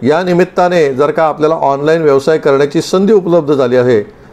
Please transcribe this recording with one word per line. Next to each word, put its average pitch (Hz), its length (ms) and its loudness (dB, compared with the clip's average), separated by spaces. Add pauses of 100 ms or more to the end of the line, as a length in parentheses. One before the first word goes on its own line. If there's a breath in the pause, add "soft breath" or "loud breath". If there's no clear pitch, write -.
या 151 200 0
निमित्ताने 175 680 0
जर 147 180 0
का 160 120 -2
आपल्याला 151 320 -2
online 147 460 0
व्यवसाय 147 360 2
करण्याची 147 440 0
संधी 196 320 0
उपलब्ध 170 400 0
झाली 127 220 0
आहे 123 280 2 (300 loud breath)